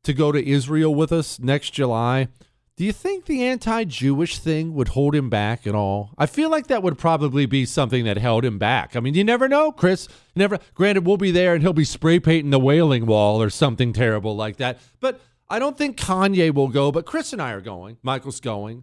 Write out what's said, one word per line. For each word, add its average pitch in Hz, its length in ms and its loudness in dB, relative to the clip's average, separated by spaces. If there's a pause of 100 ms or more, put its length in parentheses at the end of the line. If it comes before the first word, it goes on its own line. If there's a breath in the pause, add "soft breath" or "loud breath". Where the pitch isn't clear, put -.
to 151 100 -2
go 147 200 2
to 143 120 0
Israel 147 480 0
with 151 200 0
us 165 260 -2
next 135 320 -2
July, 123 560 0 (480 soft breath)
do 165 100 -6
you 208 80 -2
think 381 340 -6
the 262 180 -2
anti-Jewish 170 920 -2
thing 160 360 -4
would 131 140 -2
hold 143 260 0
him 135 160 0
back 107 340 -2
at 104 120 -2
all? 104 420 -2
I 151 80 0
feel 311 240 -2
like 311 160 -2
that 233 160 -2
would 175 160 -2
probably 147 480 0
be 131 200 0
something 123 400 0
that 101 100 0
held 117 280 0
him 110 140 -2
back. 113 380 0
I 120 40 -2
mean, 131 140 -2
you 185 80 4
never 240 240 2
know, 294 240 2
Chris. 185 380 0 (260 soft breath)
You 175 60 0
never, 202 180 0 (160 soft breath)
granted, 190 320 2
we'll 196 120 4
be 190 120 0
there 175 240 4
and 156 80 2
he'll 180 100 4
be 151 120 2
spray 165 340 2
painting 156 320 2
the 139 80 4
Wailing 135 480 4
Wall 107 340 4
or 107 100 2
something 123 420 0
terrible 107 420 0
like 107 220 -6
that. 127 240 -6 (180 soft breath)
But 254 220 -4 (280 soft breath)
I 214 120 -4
don't 285 180 -4
think 285 180 -4
Kanye 190 560 2
will 139 160 2
go, 139 220 0
but 165 160 -4
Chris - 260 -6
and 214 100 -8
I 123 100 -6
are 98 80 -10
going. 95 420 -14
Michael's 131 380 -6
going. 113 420 -10